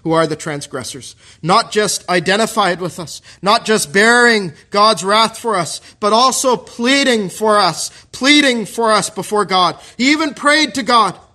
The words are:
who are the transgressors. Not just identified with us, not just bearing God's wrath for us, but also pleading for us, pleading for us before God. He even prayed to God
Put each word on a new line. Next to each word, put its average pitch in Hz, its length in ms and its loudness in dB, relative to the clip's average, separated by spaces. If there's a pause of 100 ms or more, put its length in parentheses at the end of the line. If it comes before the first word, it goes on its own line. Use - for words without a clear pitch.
who 165 80 -2
are 165 140 4
the 151 100 -6
transgressors. 143 800 -12 (280)
Not 185 280 2
just - 380 -2
identified 190 720 0
with 180 180 -8
us, 165 220 -14 (220)
not 226 240 0
just 208 260 -2
bearing 220 600 4 (160)
God's 202 340 2
wrath 214 320 0
for 226 200 -4
us, - 260 -6 (180)
but 208 140 2
also 247 420 2
pleading 247 720 -2
for 214 300 0
us, 175 320 -2 (220)
pleading 269 520 2
for 226 280 -2
us 202 180 0
before 202 340 -4
God. 175 320 0 (220)
He 262 140 2
even 311 200 -2
prayed 294 440 0
to 269 60 -4
God 214 360 0 (160)